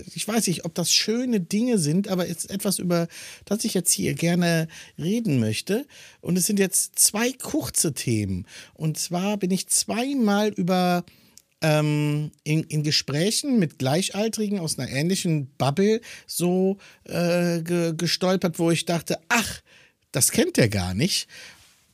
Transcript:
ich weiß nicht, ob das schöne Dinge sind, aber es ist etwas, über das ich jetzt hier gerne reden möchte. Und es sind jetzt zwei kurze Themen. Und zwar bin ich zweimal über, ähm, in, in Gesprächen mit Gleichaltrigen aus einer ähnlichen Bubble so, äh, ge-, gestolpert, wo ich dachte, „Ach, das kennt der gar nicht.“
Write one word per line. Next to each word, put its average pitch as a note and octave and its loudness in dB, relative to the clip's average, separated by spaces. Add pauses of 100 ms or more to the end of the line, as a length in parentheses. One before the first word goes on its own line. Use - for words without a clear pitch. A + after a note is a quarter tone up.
(140)
ich E3 -6
weiß A3 0
nicht, E3+ -2
ob E3+ -8
das E3+ -2
schöne A#3 0
Dinge G#3+ 0
sind, E3+ 2
aber F3+ -2
es E3+ -8
ist - -12
etwas, G3 -2
über E3+ 0 (380)
das G#3+ -2
ich A3+ -2
jetzt F3+ 0
hier D3 0
gerne E3+ 2 (300)
reden F3+ 0
möchte. C#3+ -2 (340)
Und F3 -2
es E3+ 0
sind G3+ 0
jetzt - 0
zwei A#3 2
kurze - -2
Themen. G#2 -2 (280)
Und D#3 -4
zwar F#3+ -2
bin F#3 -2
ich F#3+ -2
zweimal G#3+ 0
über, F3+ 2 (600)
ähm, D3+ 2 (140)
in, D#3 2
in D3+ -2
Gesprächen F#3 0
mit E3 0
Gleichaltrigen G3 0
aus D#3 -4
einer B2+ -6
ähnlichen D#3 0
Bubble G3 2 (240)
so, F#3 0 (280)
äh, E3+ 0
ge-, E3+ 0
gestolpert, F3+ 0
wo E3+ 4
ich E3 2
dachte, E3+ -2 (100)
„Ach, - 0 (520)
das - 2
kennt F4 2
der A#2+ 6
gar F#2 0
nicht.“ C#3 0 (680)